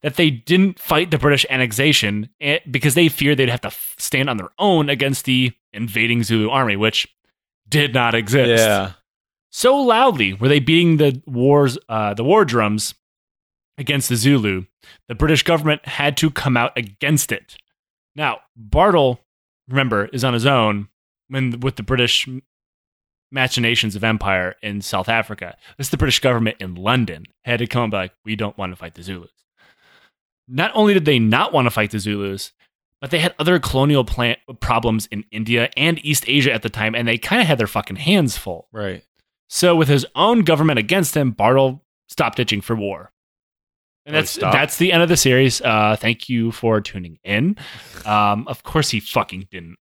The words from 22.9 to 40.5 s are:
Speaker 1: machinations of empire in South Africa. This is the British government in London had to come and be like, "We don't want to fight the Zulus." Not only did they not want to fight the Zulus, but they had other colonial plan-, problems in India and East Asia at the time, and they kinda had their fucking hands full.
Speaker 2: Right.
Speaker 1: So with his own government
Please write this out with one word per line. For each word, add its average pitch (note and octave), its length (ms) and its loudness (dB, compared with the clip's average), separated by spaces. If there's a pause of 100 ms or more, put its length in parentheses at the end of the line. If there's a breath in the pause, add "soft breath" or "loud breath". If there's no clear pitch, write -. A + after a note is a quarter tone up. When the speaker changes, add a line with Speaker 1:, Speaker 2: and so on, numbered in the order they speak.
Speaker 1:
machinations A#2+ 640 0
of G#2 100 -6
empire G2 580 -2
in G2+ 180 -8
South G2 280 -6
Africa. A2 480 -4 (200 soft breath)
This C3+ 120 -8
is - 20 -4
the - 80 -2
British C#3+ 220 0
government A2+ 400 0
in F#2 140 -12
London F#2+ 500 -2 (200)
had A#2+ 140 -2
to A#2 80 -4
come A#2+ 180 -2
and A2 60 -4
be G#2 80 -4
like, F#2 140 -6 (120)
"We A2 120 -6
don't G#2 200 -8
want F#2 160 -8
to F2+ 40 -14
fight E2+ 180 -18
the E2 80 -20
Zulus." F2+ 280 -14 (1160 soft breath)
Not D#3 260 -2
only G#3+ 200 4
did F3+ 100 2
they D3 140 4
not A2+ 340 2
want C#3 140 2
to A#2 40 2
fight G#2+ 200 -2
the A2 80 -6
Zulus, G2+ 540 -6 (480)
but C3+ 100 -10
they E3 80 0
had E3+ 200 0
other E3 200 2
colonial C3+ 460 2
plan-, A#2 340 -2 (220)
problems A2+ 460 0
in G#2+ 240 -12
India A#2 460 0
and D#3+ 280 0
East D3 220 -2
Asia C3+ 260 2
at A2+ 100 -4
the A2+ 80 -4
time, A2 240 -4
and A#2 120 -2
they A#2 120 0
kinda A3+ 260 0
had D#3 140 0
their A2 80 0
fucking G2 300 -6
hands D3+ 420 0
full. - 340 -12
Speaker 2:
Right. G2+ 320 -10 (460)
Speaker 1:
So E3+ 260 2
with D#3+ 120 2
his C#3 260 2
own G#3+ 280 2
government D3+ 360 2